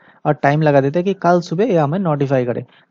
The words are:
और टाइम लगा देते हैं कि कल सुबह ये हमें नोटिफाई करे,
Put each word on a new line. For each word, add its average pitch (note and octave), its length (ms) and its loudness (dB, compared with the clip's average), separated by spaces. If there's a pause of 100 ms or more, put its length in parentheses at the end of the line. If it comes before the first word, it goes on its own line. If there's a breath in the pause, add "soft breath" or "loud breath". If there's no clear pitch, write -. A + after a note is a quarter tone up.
(240 soft breath)
और D3+ 120 0
टाइम D3 260 0
लगा D3 180 4
देते C#3 180 -2
हैं F3+ 60 -2
कि F#3+ 120 -2
कल F3 240 2
सुबह F3 240 -4
ये A3+ 120 0
हमें D3+ 220 0
नोटिफाई C#3+ 480 -2
करे, A#2+ 180 -6 (260 soft breath)